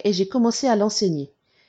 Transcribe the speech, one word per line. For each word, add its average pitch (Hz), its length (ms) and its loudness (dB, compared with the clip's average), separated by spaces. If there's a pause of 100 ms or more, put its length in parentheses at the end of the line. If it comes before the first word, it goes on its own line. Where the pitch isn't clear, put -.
et 202 80 2
j'ai 190 160 -2
commencé 233 380 0
à 233 100 2
l'enseigner. 196 560 -2 (360)